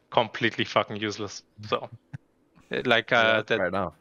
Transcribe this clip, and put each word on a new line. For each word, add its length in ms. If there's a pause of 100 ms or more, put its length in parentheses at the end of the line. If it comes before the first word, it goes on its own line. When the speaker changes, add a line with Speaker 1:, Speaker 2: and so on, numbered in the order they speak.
(100)
Speaker 1:
completely 540
fucking 320
useless. 460 (260)
So, 220 (400)
Speaker 2:
<laughs> 400
Speaker 1:
it, 160
like, 240
Speaker 2:
Yeah, 80
Speaker 1:
uh, 180
Speaker 2:
that's 120
Speaker 1:
that, 100
Speaker 2:
fair 80
enough. 340